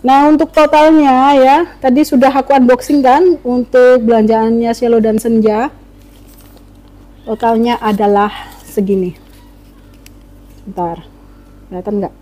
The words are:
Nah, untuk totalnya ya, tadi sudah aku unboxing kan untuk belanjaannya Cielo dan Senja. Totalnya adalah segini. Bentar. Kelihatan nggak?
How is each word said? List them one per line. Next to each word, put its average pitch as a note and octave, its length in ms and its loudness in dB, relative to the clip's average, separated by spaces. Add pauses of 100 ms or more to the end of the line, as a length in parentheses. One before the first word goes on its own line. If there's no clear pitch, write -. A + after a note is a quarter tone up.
Nah, C#4 240 2
untuk D#4 240 2
totalnya D4 880 2
ya, C4 180 4 (220)
tadi C4 240 0
sudah C4 240 0
aku C4+ 320 -2
unboxing B3+ 400 0
kan D4 480 2
untuk B3 560 2
belanjaannya A3+ 720 0
Cielo A#3 240 0
dan A3 160 0
Senja. A3 560 -2 (1500)
Totalnya A3+ 560 -2
adalah G#3 720 -2 (160)
segini. F#3+ 480 -4 (1500)
Bentar. E3+ 400 -10 (640)
Kelihatan G3 320 -8
nggak? - 180 -12